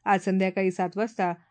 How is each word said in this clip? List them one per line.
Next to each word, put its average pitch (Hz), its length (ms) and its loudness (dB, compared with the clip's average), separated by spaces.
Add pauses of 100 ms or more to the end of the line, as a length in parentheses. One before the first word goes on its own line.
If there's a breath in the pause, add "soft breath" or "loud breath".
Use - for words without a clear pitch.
आज 196 140 4
संध्याकाळी 190 520 0
सात 185 240 -2
वाजता 202 380 -2 (180 soft breath)